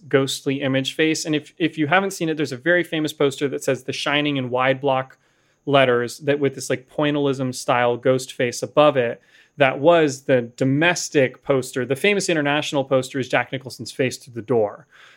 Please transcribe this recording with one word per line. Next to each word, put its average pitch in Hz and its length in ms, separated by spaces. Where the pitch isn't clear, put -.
ghostly 135 560
image 135 320
face. 160 300
And 156 100
if, 147 240
if 160 180
you 151 120
haven't 190 240
seen 165 160
it, 156 80
there's 143 160
a 127 40
very 170 280
famous 156 280
poster 143 360
that 143 160
says 131 180
The - 100
Shining 147 440
in 127 120
wide 131 320
block 131 380
letters 123 520
that 147 200
with 135 160
this, 127 160
like, 131 180
pointillism 139 640
style 123 440
ghost 131 360
face 123 300
above 147 340
it. 120 240
That 139 240
was 156 460
the 131 160
domestic 139 1000
poster. 131 420
The 131 120
famous 202 320
international 147 560
poster 135 340
is 123 100
Jack 123 220
Nicholson's 127 400
face 127 280
through 123 160
the 113 80
door. 107 440